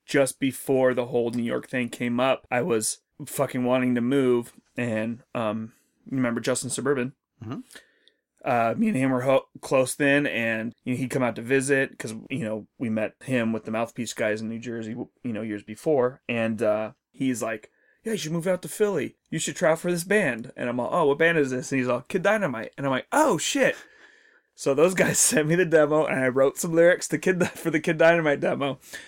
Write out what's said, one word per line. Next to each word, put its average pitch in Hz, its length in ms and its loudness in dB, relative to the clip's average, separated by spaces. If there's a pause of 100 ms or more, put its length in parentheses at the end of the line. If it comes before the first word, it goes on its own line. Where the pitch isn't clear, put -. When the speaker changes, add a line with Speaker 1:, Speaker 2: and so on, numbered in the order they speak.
Speaker 1:
just 139 320 2
before 131 560 2
the 123 100 -2
whole 120 240 0
New 117 140 -4
York 120 260 -4
thing 123 200 -4
came 120 300 -4
up, 127 300 0
I 123 140 0
was 113 340 0 (300)
fucking 131 360 -2
wanting 127 300 2
to 123 80 0
move. 123 520 2 (220)
And, 117 460 -4 (140)
um, 110 380 -4 (360)
you 135 80 -4
remember 120 240 0
Justin 127 280 -2
Suburban? 127 440 -2 (280)
Speaker 2:
Mm-hmm. 120 180 -10 (840)
Speaker 1:
Uh, 117 320 2
me 220 140 2
and 165 80 0
him 131 140 2
were 127 100 0
ho-, 131 260 2 (140)
close 131 340 0
then, 143 320 2
and, 113 460 -4 (100)
you 127 100 -4
know, 120 60 -4
he'd 131 100 -4
come 135 140 -2
out 117 140 -2
to 113 40 -10
visit 135 560 0
'cause, 117 160 -8 (160)
you 127 140 -6
know, 107 240 -6 (100)
we 123 120 -4
met 107 240 -2 (100)
him 117 300 0
with 110 100 -6
the 113 80 -8
Mouthpiece 113 420 -6
guys 110 280 -2
in 110 80 -8
New 113 100 -10
Jersey, 117 320 -10
w-, 120 180 -10 (140)
you 123 80 -6
know, 104 120 -6
years 104 200 -6
before. 127 640 -2
And, 113 340 -2
uh, 107 300 0 (200)
he's 127 300 -2
like, 113 300 -6 (320)
"Yeah, 226 100 -6
you 214 40 -4
should 156 160 -6
move 170 140 -2
out 180 160 0
to 165 40 -10
Philly. 170 480 -2 (140)
You 160 100 -4
should - 160 -4
try 165 160 2
out 160 80 2
for 180 120 -4
this 170 120 -2
band." 156 540 0
And 127 100 -4
I'm 120 140 -4
all, 117 100 -2
"Oh, 165 140 2
what 143 140 2
band 165 180 4
is 139 140 2
this?" 127 200 -6
And 135 80 0
he's 123 80 0
all, 123 140 0
"Kid 185 200 -4
Dynamite." 170 560 -2
And 143 80 -6
I'm 139 60 0
like, 127 220 -4
"Oh, 269 240 4
shit." 220 400 0 (800)
So - 180 0
those 165 200 4
guys 165 260 2
<laughs> - 0 -
sent - 280 2
me 165 80 2
the 180 100 4
demo, 151 400 4
and - 140 -2
I 131 80 2
wrote 135 300 2
some 170 160 -4
lyrics 170 360 6
to 160 80 -2
Kid 185 220 0
Di-, 175 80 4
for - 220 -6
the 160 100 0
Kid 160 180 -2
Dynamite 160 440 4
demo. 135 360 -2 (300)